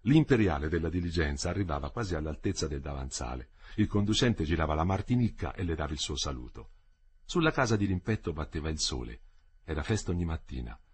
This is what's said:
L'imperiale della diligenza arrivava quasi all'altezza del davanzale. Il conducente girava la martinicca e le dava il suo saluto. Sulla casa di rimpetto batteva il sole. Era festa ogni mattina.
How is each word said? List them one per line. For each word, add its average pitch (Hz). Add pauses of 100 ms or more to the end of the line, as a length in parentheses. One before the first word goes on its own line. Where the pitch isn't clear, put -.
L'imperiale 107
della 82
diligenza 82
arrivava 78
quasi 101
all'altezza 78
del 71
davanzale. 67 (240)
Il 107
conducente 104
girava 78
la 78
martinicca 98
e -
le 85
dava 76
il 73
suo -
saluto. 62 (520)
Sulla 160
casa 117
di 101
rimpetto 98
batteva 76
il 80
sole. 60 (420)
Era 78
festa 101
ogni 87
mattina. 65 (160)